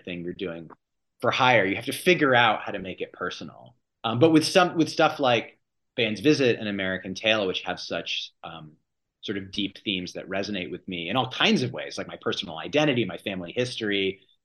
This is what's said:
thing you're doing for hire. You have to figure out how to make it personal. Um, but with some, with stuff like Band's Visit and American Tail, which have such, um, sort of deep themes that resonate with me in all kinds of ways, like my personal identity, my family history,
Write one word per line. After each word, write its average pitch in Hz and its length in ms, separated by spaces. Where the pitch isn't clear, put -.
thing 87 180
you're 87 100
doing 85 360
for 170 120
hire. 123 340
You 98 100
have 104 100
to 135 60
figure 147 440
out 117 260
how 107 100
to 101 80
make 92 220
it - 100
personal. 65 640
Um, 117 160
but 165 120
with 156 140
some, 175 320
with 160 120
stuff 156 300
like 120 380
Band's 107 240
Visit 131 400
and 107 100
American 95 460
Tail, 110 320
which 90 160
have 85 160
such, - 520
um, 80 300
sort 98 180
of 95 120
deep - 320
themes 90 300
that 85 160
resonate 98 400
with 87 180
me 87 220
in 107 60
all 123 160
kinds 180 320
of 120 100
ways, 73 240
like 95 100
my 85 140
personal 90 380
identity, 120 440
my 87 140
family 90 340
history, 101 680